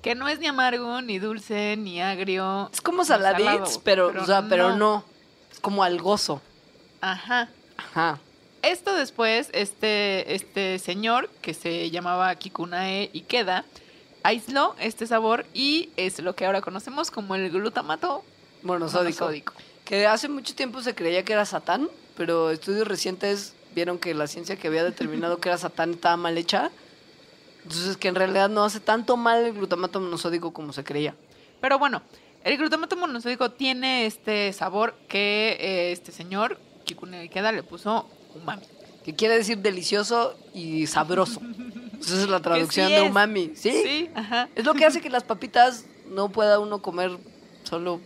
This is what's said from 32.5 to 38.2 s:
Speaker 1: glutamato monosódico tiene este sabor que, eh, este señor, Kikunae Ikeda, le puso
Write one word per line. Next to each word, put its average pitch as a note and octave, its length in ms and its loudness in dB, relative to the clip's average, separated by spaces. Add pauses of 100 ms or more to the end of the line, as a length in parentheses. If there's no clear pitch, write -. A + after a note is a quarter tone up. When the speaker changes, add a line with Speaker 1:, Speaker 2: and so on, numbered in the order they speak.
Speaker 1:
glutamato D#4 380 0
monosódico B3 540 -2
tiene B3+ 560 -2
este G#3 460 -2
sabor G3 420 -2 (140)
que, G#3 500 0
eh, F3 340 -2
este F3+ 200 -12
señor, G3 460 -4 (260)
Kikunae F3 380 -10
Ikeda, F#3+ 280 -2
le G#3 140 -4
puso G#3 440 -4 (320)